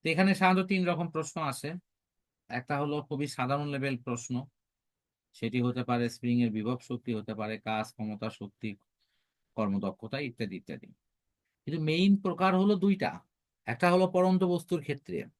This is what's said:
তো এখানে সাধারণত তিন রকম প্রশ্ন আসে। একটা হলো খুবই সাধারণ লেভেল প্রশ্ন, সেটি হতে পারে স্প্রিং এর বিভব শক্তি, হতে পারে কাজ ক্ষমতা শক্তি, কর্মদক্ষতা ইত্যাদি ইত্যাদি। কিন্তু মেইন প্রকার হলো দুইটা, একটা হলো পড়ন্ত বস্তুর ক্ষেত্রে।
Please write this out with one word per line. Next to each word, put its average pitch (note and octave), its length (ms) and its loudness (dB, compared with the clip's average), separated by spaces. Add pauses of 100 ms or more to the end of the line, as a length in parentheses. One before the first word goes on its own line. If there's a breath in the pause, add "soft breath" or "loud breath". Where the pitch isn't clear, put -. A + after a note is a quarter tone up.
তো - 80 -20
এখানে F#3+ 260 4
সাধারণত F#3+ 340 4
তিন F#3+ 220 2
রকম E3 200 -2
প্রশ্ন D#3+ 320 -6
আসে। C#3+ 280 -4 (760)
একটা B2 300 -4
হলো D3 240 -2
খুবই C#3+ 240 -4
সাধারণ C#3+ 420 -2
লেভেল C#3 340 -2
প্রশ্ন, B2 320 -6 (1000)
সেটি A#2 280 -4
হতে B2 240 0
পারে A#2+ 240 0
স্প্রিং A#2+ 340 0
এর A#2 80 2
বিভব A2 300 -2
শক্তি, B2 340 -8
হতে G#2+ 200 -6
পারে G#2+ 240 -6
কাজ A2 340 -4
ক্ষমতা G#2+ 380 -6
শক্তি, G#2 400 -10 (840)
কর্মদক্ষতা G2+ 680 -2
ইত্যাদি A#2 360 -6
ইত্যাদি। - 300 -12 (760)
কিন্তু D#3 180 -6
মেইন E3+ 380 6
প্রকার F#3 360 2
হলো G3+ 200 4
দুইটা, F#3+ 340 2 (560)
একটা A#2 260 0
হলো F#3 180 6
পড়ন্ত F#3 340 4
বস্তুর F3 380 0
ক্ষেত্রে। D#3 360 -6 (220)